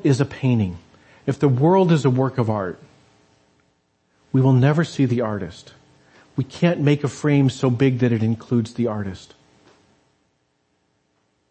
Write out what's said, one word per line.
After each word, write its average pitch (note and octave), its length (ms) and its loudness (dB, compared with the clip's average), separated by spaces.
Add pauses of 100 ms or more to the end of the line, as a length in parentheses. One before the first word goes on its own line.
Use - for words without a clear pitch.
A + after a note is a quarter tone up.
is C3+ 160 2
a C3+ 40 0
painting, A2 520 -2 (480)
if C3+ 120 -4
the D3 120 2
world E3 420 2
is D3 140 2
a C#3 40 2
work B2+ 280 0
of A2 120 -2
art, G2 300 -4 (1500)
we C3+ 80 2
will C3 140 4
never D3 320 2
see - 180 -4
the A#2+ 160 0
artist. G#2 540 -8 (600)
We C3+ 80 -2
can't E3+ 360 -2
make C#3+ 240 2
a C#3+ 40 -2
frame C#3+ 440 0
so - 180 -2
big B2+ 300 0
that B2 120 0
it A2 120 0
includes A2+ 500 -2
the A#2 140 -4
artist. G2+ 480 -10 (2250)